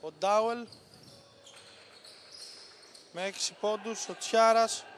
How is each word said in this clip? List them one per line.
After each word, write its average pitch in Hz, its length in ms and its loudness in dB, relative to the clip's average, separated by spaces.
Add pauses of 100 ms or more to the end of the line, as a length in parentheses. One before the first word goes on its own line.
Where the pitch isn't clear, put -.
Ο 160 180 -12
Ντάουελ 214 480 0 (2500)
με 175 120 -8
έξι - 360 -6
πόντους, 214 480 -4
ο 180 100 -10
Τσιάρας. 226 680 4 (120)